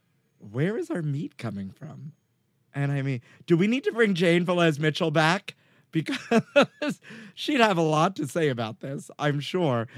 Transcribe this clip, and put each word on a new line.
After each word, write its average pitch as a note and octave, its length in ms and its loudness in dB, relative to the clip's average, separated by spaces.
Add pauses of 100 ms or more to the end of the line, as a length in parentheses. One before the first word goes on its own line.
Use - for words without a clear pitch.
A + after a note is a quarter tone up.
(380)
where D3 400 -4
is E4+ 120 -8
our F3+ 120 -4
meat D3 340 -6
coming G2 360 -8
from? D3+ 400 -18 (600)
And C#3+ 200 -2
I C#3 100 -2
mean, C3+ 180 -4 (260)
do E3+ 100 4
we F3+ 100 4
need B3 180 0
to G#4+ 80 -2
bring G#3+ 220 2
Jane F3 320 4
Velez E3+ 320 2
Mitchell D#3 320 0
back? D#3+ 460 2 (340)
Because B3+ 1120 0 (200)
<laughs> A3 140 -20
she'd C#4+ 260 -2
have G#3+ 160 4
a E3+ 60 2
lot D#3+ 340 2
to C#3+ 120 -6
say D#3+ 200 -2
about A2+ 320 -6
this, C#3+ 380 -12
I'm D3 220 0
sure, C3 580 -2